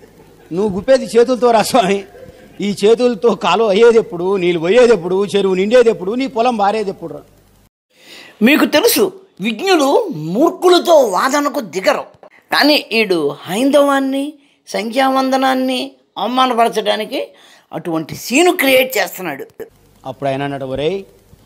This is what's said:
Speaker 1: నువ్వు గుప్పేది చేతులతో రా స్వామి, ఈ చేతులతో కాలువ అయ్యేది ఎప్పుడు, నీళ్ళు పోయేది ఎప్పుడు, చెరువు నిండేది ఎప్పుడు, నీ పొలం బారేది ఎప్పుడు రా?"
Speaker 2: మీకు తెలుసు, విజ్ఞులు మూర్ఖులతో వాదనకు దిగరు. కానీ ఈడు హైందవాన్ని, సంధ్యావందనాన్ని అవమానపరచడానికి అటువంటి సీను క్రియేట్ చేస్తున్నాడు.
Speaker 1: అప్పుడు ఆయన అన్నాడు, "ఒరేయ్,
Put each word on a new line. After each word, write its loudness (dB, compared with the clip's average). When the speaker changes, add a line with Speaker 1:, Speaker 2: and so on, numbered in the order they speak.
Speaker 1:
నువ్వు -2
గుప్పేది 2
చేతులతో 2
రా 4
స్వామి, 0
ఈ -2
చేతులతో 2
కాలువ 0
అయ్యేది 6
ఎప్పుడు, -2
నీళ్ళు 0
పోయేది 4
ఎప్పుడు, 0
చెరువు 0
నిండేది 4
ఎప్పుడు, -4
నీ -4
పొలం -2
బారేది -2
ఎప్పుడు -12
రా?" -14
Speaker 2:
మీకు 4
తెలుసు, 0
విజ్ఞులు 0
మూర్ఖులతో 0
వాదనకు 0
దిగరు. -4
కానీ 4
ఈడు -2
హైందవాన్ని, 0
సంధ్యావందనాన్ని -2
అవమానపరచడానికి -2
అటువంటి -8
సీను 0
క్రియేట్ 0
చేస్తున్నాడు. -8
Speaker 1:
అప్పుడు -6
ఆయన -4
అన్నాడు, -8
"ఒరేయ్, -4